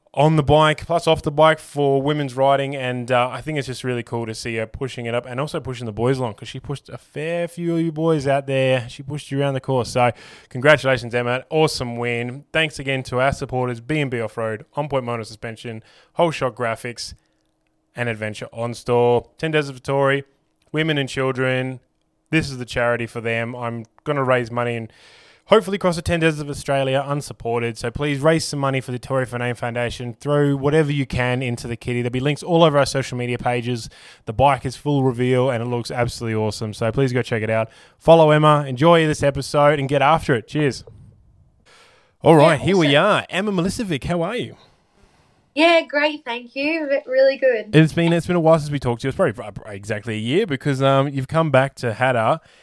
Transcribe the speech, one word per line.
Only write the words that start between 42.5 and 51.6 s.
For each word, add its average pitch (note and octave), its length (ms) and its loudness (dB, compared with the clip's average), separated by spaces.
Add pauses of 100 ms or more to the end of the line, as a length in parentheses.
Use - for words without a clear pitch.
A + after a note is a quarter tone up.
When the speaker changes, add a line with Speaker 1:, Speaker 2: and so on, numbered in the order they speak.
Speaker 2:
Yeah, A2 80 -8
Speaker 1:
here G3 100 4
we C#3+ 200 4
Speaker 2:
awesome. F3+ 240 4
Speaker 1:
are. - 100 -6
Emma G3+ 220 -2
Milicevic, F3+ 500 -2
how E3+ 200 -4
are G3 140 -4
you? A2+ 200 -8 (1000)
Speaker 2:
Yeah, E4 340 4
great, D4 340 -2
thank A#3+ 320 -10
you. D4+ 320 -4
Re-, C4+ 200 -2
really C4+ 320 2
good. A3 360 0
Speaker 1:
It's D#3 200 6
been, E3+ 180 0
it's E3+ 140 0
been F3+ 100 -2
a E3+ 40 2
while D#3+ 180 6
since D3 120 -6
we D3 80 -4
talked A#2+ 220 -4
to C3+ 60 -6
you. - 20 -2
It's C3+ 80 -6
probably, B2+ 260 -2
uh, G#2 280 -14
exactly G#2 440 -8
a G#2+ 40 -4
year C#3 280 0
because, C#3 360 -2
um, C3+ 260 4
you've C#3 200 -6
come D#3+ 220 0
back C3+ 260 2